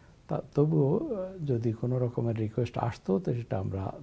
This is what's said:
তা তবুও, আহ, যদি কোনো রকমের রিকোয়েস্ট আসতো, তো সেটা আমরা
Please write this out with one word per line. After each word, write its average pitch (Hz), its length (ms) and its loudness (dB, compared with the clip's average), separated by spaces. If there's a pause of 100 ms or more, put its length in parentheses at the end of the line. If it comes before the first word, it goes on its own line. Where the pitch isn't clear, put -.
(280)
তা - 140 -2 (140)
তবুও, 156 600 4
আহ, 185 300 -6
যদি 117 280 2
কোনো 123 260 0
রকমের 117 380 0
রিকোয়েস্ট 113 400 -2
আসতো, 185 420 0
তো 180 140 0
সেটা 117 260 -2
আমরা 98 320 -2 (100)